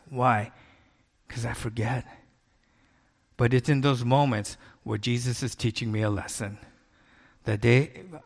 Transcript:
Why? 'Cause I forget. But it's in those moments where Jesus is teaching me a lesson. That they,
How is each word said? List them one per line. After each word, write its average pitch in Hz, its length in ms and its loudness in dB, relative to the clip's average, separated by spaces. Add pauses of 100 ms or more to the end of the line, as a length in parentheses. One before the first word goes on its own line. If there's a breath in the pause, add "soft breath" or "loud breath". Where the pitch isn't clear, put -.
Why? 123 440 0 (760 soft breath)
'Cause 117 160 -8
I 117 80 -6
forget. 117 540 -4 (1300)
But 120 160 4
it's 127 160 2
in 139 100 4
those 131 240 2
moments 123 540 2 (240 soft breath)
where 110 160 -4
Jesus 120 440 -2
is 131 120 -4
teaching 113 360 -2
me 107 120 0
a 107 80 2
lesson. 101 480 -6 (840 soft breath)
That 104 180 -2
they, 123 400 4 (240)